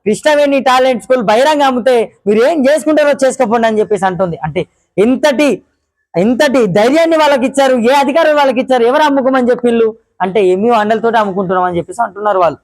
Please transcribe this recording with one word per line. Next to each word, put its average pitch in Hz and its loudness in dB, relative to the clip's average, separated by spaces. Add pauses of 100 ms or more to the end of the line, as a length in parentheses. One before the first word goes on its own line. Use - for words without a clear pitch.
కృష్ణవేణి 285 0
టాలెంట్ 254 0
స్కూల్ 254 -2
బహిరంగ 277 2
అమ్మితే 247 0 (160)
మీరు 214 2
ఏం 302 0
చేసుకుంటారో 294 0
చేసుకోపోండి 233 0
అని 214 0
చెప్పేసి 196 -2
అంటుంది. 180 -4
అంటే 160 -6 (300)
ఎంతటి, 254 0 (540)
ఎంతటి 240 0
ధైర్యాన్ని 285 2
వాళ్ళకి 285 2
ఇచ్చారు, 269 0
ఏ 240 0
అధికారులు 294 0
వాళ్ళకి 269 0
ఇచ్చారు, 254 0
ఎవరు 262 2
అమ్ముకోమని 262 0
చెప్పిండ్రు 233 0 (240)
అంటే 196 0
ఎంఈఓ 196 0
అండలతోటి 220 0
అమ్ముకుంటున్నాం 190 -2
అని 180 -2
చెప్పేసి 175 -8
అంటున్నారు 202 -2
వాళ్ళు. 160 0